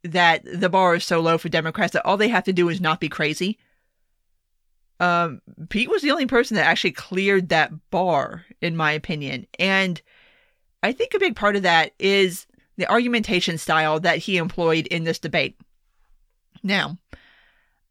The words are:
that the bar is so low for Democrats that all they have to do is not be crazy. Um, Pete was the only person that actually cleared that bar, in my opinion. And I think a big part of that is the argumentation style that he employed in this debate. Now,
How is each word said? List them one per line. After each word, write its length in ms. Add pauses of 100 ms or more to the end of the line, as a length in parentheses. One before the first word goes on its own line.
that 420
the 240
bar 280
is 80
so 160
low 180
for 100
Democrats 440
that 120
all 120
they 120
have 160
to 80
do 160
is 120
not 200
be 80
crazy. 500 (1400)
Um, 400 (280)
Pete 200
was 140
the 80
only 160
person 300
that 100
actually 260
cleared 560
that 240 (180)
bar, 540 (160)
in 160
my 160
opinion. 540 (120)
And 440 (800)
I 100
think 220
a 60
big 160
part 180
of 80
that 360
is 480 (300)
the 140
argumentation 680
style 420
that 180
he 180
employed 520
in 160
this 140
debate. 380 (1080)
Now, 340 (920)